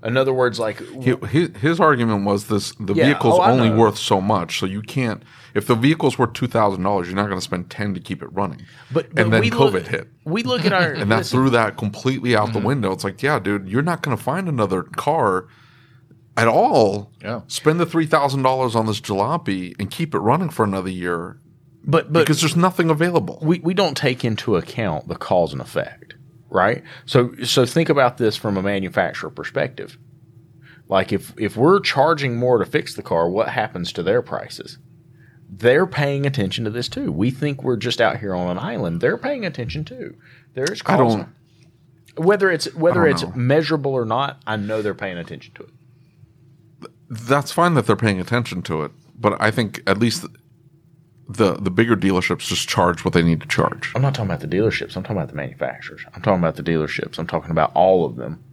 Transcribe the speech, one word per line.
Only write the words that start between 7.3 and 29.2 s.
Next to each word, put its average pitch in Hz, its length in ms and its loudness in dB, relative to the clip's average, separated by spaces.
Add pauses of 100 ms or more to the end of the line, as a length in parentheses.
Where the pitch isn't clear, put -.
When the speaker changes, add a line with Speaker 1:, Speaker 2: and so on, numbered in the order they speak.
Speaker 2:
spend 90 300 -8
ten 104 240 -4
to 90 80 -6
keep 82 200 -10
it 69 120 -14
running. 92 300 -6 (280)
Speaker 1:
But, 156 140 0
Speaker 2:
And - 100 -12
Speaker 1:
but 110 140 2
Speaker 2:
then 110 120 4
Speaker 1:
we - 80 2
look 135 240 4
Speaker 2:
covid 87 140 -2
hit. - 220 -6 (160)
Speaker 1:
we 196 180 -2
look 247 220 -2
at 196 80 2
our 175 180 2
Speaker 2:
<laughs> - 20 -8
And 101 160 -2
that 113 100 4
Speaker 1:
listen. 127 200 0
Speaker 2:
threw 131 120 4
that 113 260 2
completely 120 580 -2
out 107 160 2
the 107 80 -2
Speaker 3:
Mm-hmm. 98 80 0
Speaker 2:
window. 117 240 0
It's 95 140 -6
like, 98 180 -6
yeah, 139 160 0
dude, 101 300 -4
you're 117 120 0
not 165 200 -2
gonna 127 160 -4
find 175 320 -4
another 98 340 0
car 113 640 0 (880)
at 117 140 4
all. 113 720 2
Speaker 3:
Yeah. 110 260 -8
Speaker 2:
Spend 160 320 0
the 170 60 2
three 160 220 0
thousand 143 340 2
dollars 131 340 0
on 110 120 2
this 107 120 -2
jalopy 98 800 -2
and 101 100 -6
keep 160 240 -6
it 107 60 0
running 151 300 0
for 113 160 0
another 95 240 -2
year 87 480 -6 (480)
Speaker 1:
But, 147 260 0
but 160 140 4
Speaker 2:
because 151 160 2
there's 160 160 0
nothing 180 320 2
available. 170 520 0
Speaker 1:
we, 165 180 2
we 170 140 -2
don't 180 220 0
take 127 300 0
into 110 320 0
account 82 500 -4
the - 80 -6
cause 85 380 0
and 65 80 -8
effect, - 540 -8 (340)
right? 92 320 2 (240)
So, 123 380 2
so 123 240 4
think 165 220 0
about 135 280 4
this 110 200 2
from 101 200 -2
a 92 60 -2
manufacturer 95 680 -2